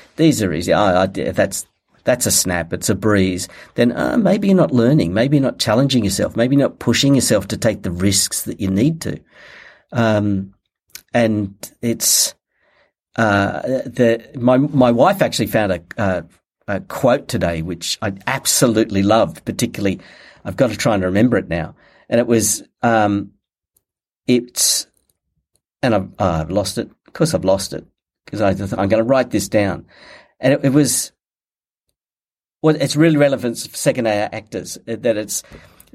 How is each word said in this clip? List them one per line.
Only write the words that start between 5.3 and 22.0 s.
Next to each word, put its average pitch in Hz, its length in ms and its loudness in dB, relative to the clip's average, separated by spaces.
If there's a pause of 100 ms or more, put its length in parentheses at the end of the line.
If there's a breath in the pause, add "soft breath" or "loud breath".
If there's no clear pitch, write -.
you're 135 40 2
not - 160 -4
challenging 123 460 2
yourself. 95 320 -2
Maybe 127 200 2
you're 139 120 2
not - 100 -8
pushing 139 360 2
yourself 113 340 0
to 107 80 -6
take 107 260 -2
the 95 80 -4
risks 95 520 -2
that - 180 -10
you 98 100 -2
need 143 320 0
to. - 160 -8 (760 loud breath)
Um, 104 600 0 (640)
and 107 400 0 (260)
it's, - 540 -2 (840)
uh, 101 460 0 (240)
the, 117 420 0 (100)
my, 123 200 4
my 135 340 2
wife 170 300 2
actually 117 240 -2
found 104 260 0
a, 87 80 -4 (160)
a, 92 280 -2 (520)
a 92 40 -6
quote 131 480 0
today, 85 340 -2
which 85 400 -8
I 101 100 -4 (140)
absolutely 113 760 0
loved, 104 440 2
particularly, 107 540 -4 (440 loud breath)
I've 101 140 -10
got 127 120 2
to 107 60 -8
try 117 180 0
and 98 80 -2
remember 104 360 2
it 65 100 -6
now. 80 260 -6 (360 soft breath)